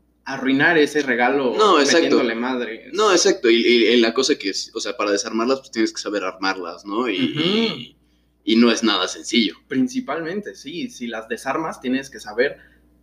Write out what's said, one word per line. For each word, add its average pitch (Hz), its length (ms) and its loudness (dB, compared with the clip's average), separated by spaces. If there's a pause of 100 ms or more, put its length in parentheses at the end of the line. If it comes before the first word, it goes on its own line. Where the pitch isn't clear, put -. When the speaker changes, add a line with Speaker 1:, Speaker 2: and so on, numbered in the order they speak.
(280)
Speaker 1:
arruinar 135 520 2
ese 147 240 2
regalo 127 520 0
Speaker 2:
No, 202 240 4
exacto. 165 220 4
Speaker 1:
metiéndole 135 340 2
madre. 120 580 -6
Speaker 2:
No, 208 180 2
exacto. 170 380 2
Y, 113 80 6
y, 117 300 4
y 120 100 4
la 117 160 4
cosa 135 240 0
que 101 120 -6
es, - 240 -8
o 110 60 -8
sea, 107 180 -8
para 104 140 -2
desarmarlas, 113 480 -2
pues, - 120 -20
tienes 110 220 0
que - 80 -10
saber 101 220 -6
armarlas, 92 600 -6
¿no? 110 220 -4
Y, 90 240 -2
Speaker 1:
Ujú. 143 80 -6
Speaker 2:
y, 185 560 -4 (480)
y 107 120 0
no 117 160 6
es 113 120 -2
nada 98 240 0
sencillo. 92 480 -2 (120)
Speaker 1:
Principalmente, 131 880 -6
sí. 143 340 -10
Si - 180 -14
las 110 200 -10
desarmas, 160 520 -6
tienes 131 300 -4
que 110 100 -18
saber 120 380 -4 (460)